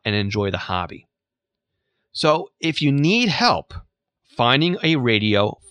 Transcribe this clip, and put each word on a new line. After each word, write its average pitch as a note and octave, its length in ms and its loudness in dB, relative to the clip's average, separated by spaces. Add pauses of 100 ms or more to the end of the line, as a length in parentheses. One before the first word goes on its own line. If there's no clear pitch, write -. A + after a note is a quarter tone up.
and G#2+ 120 0
enjoy G2+ 340 0
the F#2+ 80 -4
hobby." F2+ 500 -8 (1040)
So D#3+ 380 0 (100)
if D#3+ 220 -4
you D3 100 2
need F#3 380 2
help E3 460 -2 (600)
finding C#3+ 480 2
a D#3+ 120 2
radio G#2+ 640 0 (120)